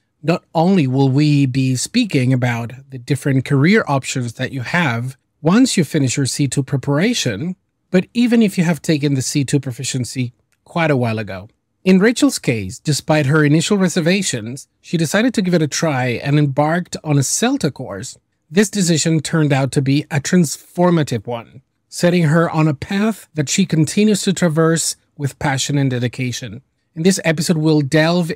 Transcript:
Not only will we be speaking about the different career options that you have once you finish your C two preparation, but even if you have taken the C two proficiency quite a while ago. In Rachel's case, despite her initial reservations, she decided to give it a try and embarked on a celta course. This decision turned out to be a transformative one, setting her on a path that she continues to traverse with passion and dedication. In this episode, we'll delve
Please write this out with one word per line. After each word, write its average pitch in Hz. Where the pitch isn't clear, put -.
Not 160
only 175
will 135
we 143
be 131
speaking 143
about 120
the 135
different 135
career 165
options 131
that 123
you 131
have 131
once 214
you 165
finish 135
your 139
C 135
two 143
preparation, 143
but 185
even 233
if 196
you 170
have 160
taken 147
the 131
C 139
two 143
proficiency 127
quite 160
a 139
while 113
ago. 95
In 190
Rachel's 240
case, 104
despite 151
her 151
initial 160
reservations, 170
she -
decided 202
to 220
give 180
it 165
a 147
try 131
and 143
embarked 151
on 147
a 139
celta 226
course. 95
This 202
decision 160
turned 151
out 135
to 143
be 139
a 139
transformative 170
one, 117
setting 175
her 165
on 156
a 147
path 208
that 147
she 190
continues 196
to 190
traverse 165
with 143
passion 143
and 135
dedication. 123
In 165
this 190
episode, 160
we'll 156
delve 160